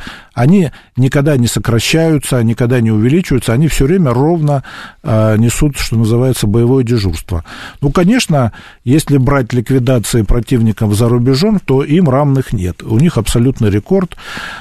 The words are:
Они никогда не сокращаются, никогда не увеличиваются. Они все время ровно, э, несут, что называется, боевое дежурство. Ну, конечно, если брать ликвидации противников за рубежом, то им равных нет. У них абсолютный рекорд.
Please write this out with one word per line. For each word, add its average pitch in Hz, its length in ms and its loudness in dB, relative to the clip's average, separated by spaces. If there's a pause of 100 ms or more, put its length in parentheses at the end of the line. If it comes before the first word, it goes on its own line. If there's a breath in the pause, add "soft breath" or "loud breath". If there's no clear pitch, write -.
(360 loud breath)
Они 160 340 2 (260 loud breath)
никогда 139 420 2
не 120 100 2
сокращаются, 131 960 0
никогда 117 380 0
не 113 100 0
увеличиваются. 123 640 0
Они 151 140 2
все 143 180 0
время 160 280 2
ровно, 147 500 0 (380 loud breath)
э, 110 360 2
несут, 120 400 0
что - 200 -4
называется, 120 480 0
боевое 120 380 2
дежурство. 101 600 -4 (380 loud breath)
Ну, 143 100 -2
конечно, 175 600 2 (320 loud breath)
если 143 340 2
брать 131 360 0
ликвидации 123 680 0
противников 110 720 0
за 113 160 2
рубежом, 135 500 2
то 135 240 0
им 151 260 2
равных 135 440 0
нет. 90 300 -4
У 113 160 0
них - 180 2
абсолютный 120 540 0
рекорд. 180 440 -2 (460 loud breath)